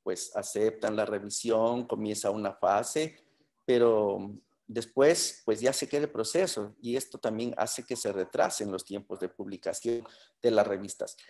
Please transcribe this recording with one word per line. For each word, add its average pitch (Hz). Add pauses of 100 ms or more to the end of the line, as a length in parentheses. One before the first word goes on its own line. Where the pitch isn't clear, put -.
Pues -
aceptan 107
la 107
revisión, 110
comienza 107
una 101
fase, 120 (400)
pero 107 (340)
después, 135
pues 107
ya 127
se 135
queda 147
el 147
proceso 113
y 120
esto -
también 117
hace -
que 127
se 110
retrasen 101
los 95
tiempos 98
de 92
publicación 101 (380)
de 120
las 104
revistas. 101 (140)